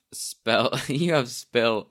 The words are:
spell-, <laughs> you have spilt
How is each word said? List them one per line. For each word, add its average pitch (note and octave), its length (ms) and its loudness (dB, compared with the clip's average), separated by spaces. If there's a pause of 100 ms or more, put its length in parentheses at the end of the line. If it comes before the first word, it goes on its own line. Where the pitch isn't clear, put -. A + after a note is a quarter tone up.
(120)
spell-, - 680 0
<laughs> - 80 -8
you E3 240 0
have B2+ 160 2
spilt A2+ 600 0